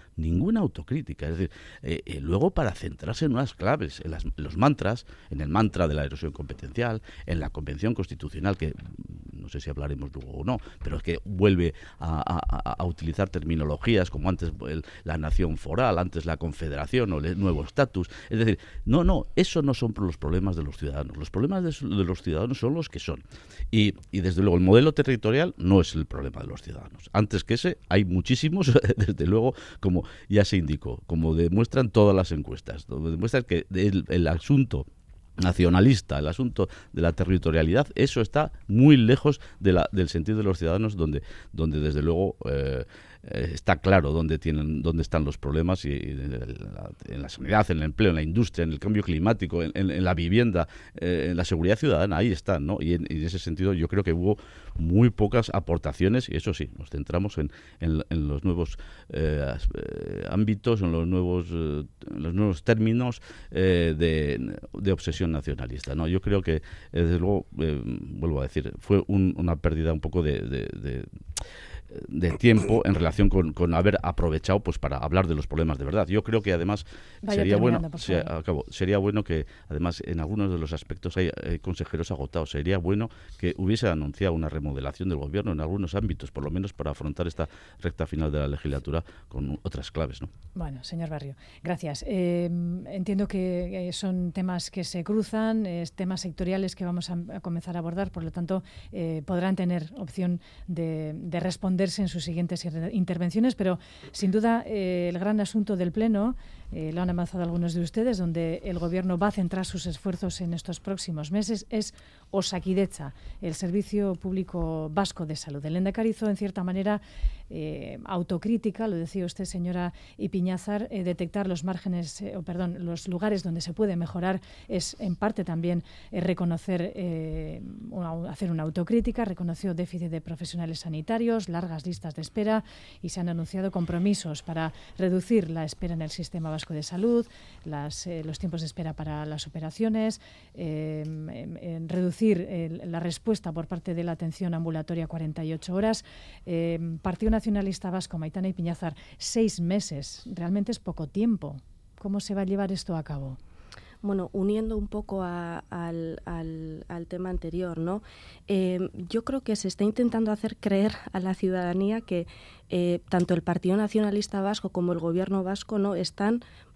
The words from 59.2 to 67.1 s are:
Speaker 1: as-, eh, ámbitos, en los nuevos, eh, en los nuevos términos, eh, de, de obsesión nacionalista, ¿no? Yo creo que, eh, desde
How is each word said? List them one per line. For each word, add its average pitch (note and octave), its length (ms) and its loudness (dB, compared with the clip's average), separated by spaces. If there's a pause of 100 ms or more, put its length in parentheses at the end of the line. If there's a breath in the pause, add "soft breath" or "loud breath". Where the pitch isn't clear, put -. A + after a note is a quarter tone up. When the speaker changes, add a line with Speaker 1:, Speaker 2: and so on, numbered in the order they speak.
Speaker 1:
as-, - 280 0
eh, G1+ 540 -6
ámbitos, G#2 520 2
en F2 100 2
los E2 140 2
nuevos, F2+ 460 2
eh, D2+ 340 -2 (240)
en - 140 -6
los E2+ 100 -2
nuevos F#2+ 300 2
términos, A2+ 580 2 (300 loud breath)
eh, F2 440 4
de, D2 640 2 (160)
de G2 180 0
obsesión E2 400 0
nacionalista, C2+ 640 -4
¿no? D#2+ 140 0
Yo F#2 140 2
creo G2+ 200 2
que, E2 140 2
eh, D#2 60 0 (300 loud breath)
desde E2+ 280 4